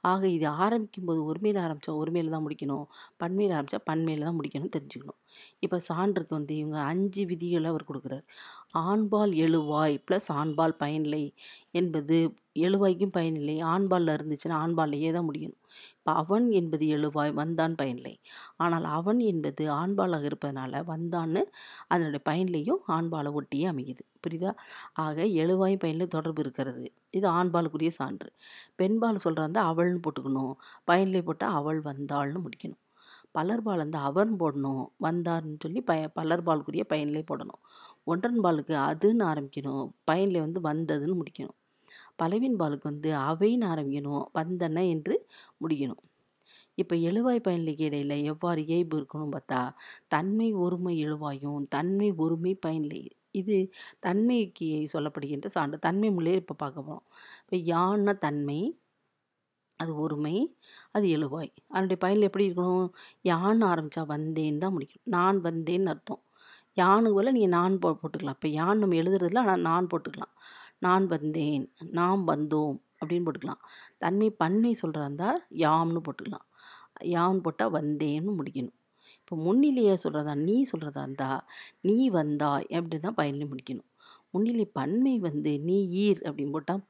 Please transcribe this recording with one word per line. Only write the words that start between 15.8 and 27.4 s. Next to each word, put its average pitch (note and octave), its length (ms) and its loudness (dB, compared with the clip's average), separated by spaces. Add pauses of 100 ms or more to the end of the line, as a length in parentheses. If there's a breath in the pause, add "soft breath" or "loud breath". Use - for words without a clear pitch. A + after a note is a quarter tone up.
இப்ப - 220 -2
அவன் G3 380 2
என்பது E3 360 2
எழுவாய், D3+ 460 2
வந்தான் D#3+ 420 0
பயனிலை. B2+ 380 -6 (440 loud breath)
ஆனால் E3 280 2
அவன் E3+ 340 2
என்பது D#3 520 0
ஆண்பாலாக F3 540 0
இருப்பதனால C#3 580 -4
வந்தான்னு E3+ 580 -2 (460 loud breath)
அதனுடைய D#3+ 380 0
பயனிலையும் F3+ 640 0
ஆண்பாலை D#3+ 460 -2
ஒட்டியே C#3+ 340 -2
அமையுது. B2+ 360 -6 (160)
புரியுதா? F3 320 -4 (420 loud breath)
ஆக D#3 320 -2 (100)
எழுவாயும் F#3+ 460 2
பயனிலை E3 260 -2
தொடர்பு D#3 340 -4
இருக்கிறது. B2+ 440 -6 (260)
இது F#3+ 180 0
ஆண்பாலுக்குரிய E3 640 0